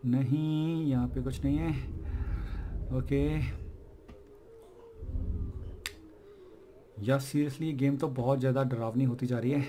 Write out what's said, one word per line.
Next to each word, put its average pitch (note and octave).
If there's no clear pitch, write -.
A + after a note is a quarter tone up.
नहीं, D#3
यहाँ B2
पे C3
कुछ C3
नहीं C#3+
है। D#3+
ओके, C#3
यार C3+
seriously D3
ये D#3+
गेम C#3
तो D#3
बहुत C3
ज़्यादा C3
डरावनी A#2+
होती B2
जा B2
रही A#2
है। C#3+